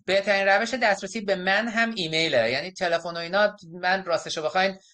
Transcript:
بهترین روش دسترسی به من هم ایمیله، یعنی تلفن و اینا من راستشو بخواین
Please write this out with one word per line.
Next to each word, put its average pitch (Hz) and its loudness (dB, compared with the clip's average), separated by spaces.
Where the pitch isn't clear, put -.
بهترین 196 2
روش 208 2
دسترسی 214 -2
به 196 0
من 190 0
هم 226 -2
ایمیله، 160 2
یعنی 151 -4
تلفن 170 -2
و 170 -6
اینا 196 0
من 180 0
راستشو 165 -2
بخواین 190 0